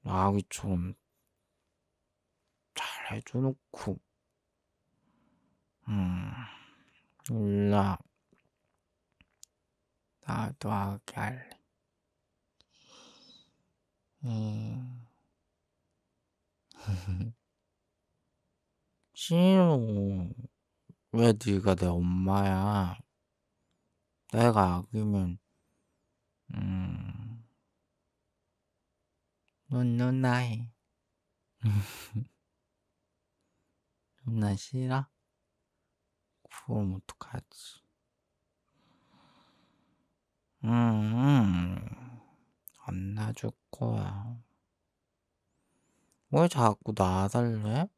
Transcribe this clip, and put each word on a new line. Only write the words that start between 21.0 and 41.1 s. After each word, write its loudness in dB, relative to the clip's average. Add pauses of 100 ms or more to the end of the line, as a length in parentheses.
왜 8
네가 2
내 0
엄마야? 2 (1300)
내가 4
아기면, -2 (1160)
음, -6 (2250)
넌 0
누나해. 0 (920)
<laughs> -4 (2000)
누나 0
싫어? -4 (1400)
그럼 -4
어떡하지? -16 (2750)
음, 0
음. 2 (640)